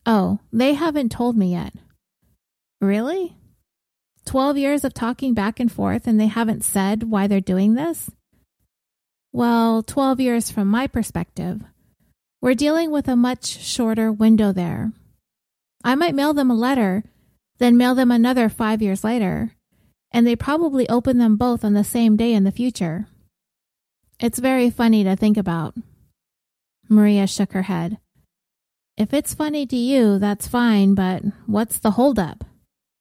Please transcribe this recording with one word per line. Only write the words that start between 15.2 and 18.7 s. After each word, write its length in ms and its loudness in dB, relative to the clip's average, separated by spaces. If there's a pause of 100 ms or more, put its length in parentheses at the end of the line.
I 100 0
might 200 0
mail 180 0
them 180 0
a 40 2
letter, 500 0 (540)
then 180 4
mail 180 4
them 160 2
another 380 2
five 320 -4